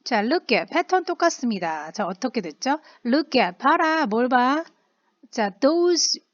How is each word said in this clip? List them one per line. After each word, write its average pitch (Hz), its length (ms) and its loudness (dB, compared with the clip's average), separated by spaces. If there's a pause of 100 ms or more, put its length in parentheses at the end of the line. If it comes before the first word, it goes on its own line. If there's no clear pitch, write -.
자, 214 180 0
look 262 340 0
at. 170 160 -2
패턴 359 320 0
똑같습니다. 190 840 -2
자, 190 160 -6
어떻게 220 340 -6
됐죠? 254 380 -4 (260)
Look 262 340 0
at. 180 200 0
봐라. 320 480 2
뭘 226 220 0
봐? 262 360 2 (680)
자, 208 200 -4 (100)
those 339 580 2 (160)